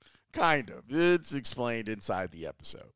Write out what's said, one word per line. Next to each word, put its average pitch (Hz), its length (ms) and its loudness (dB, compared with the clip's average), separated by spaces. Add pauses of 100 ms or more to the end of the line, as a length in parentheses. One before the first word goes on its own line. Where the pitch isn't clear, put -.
(340)
Kind 151 380 2
of. - 180 -16
It's 165 440 4
explained 117 540 -2
inside 95 440 -4
the 82 160 -10
episode. - 480 -10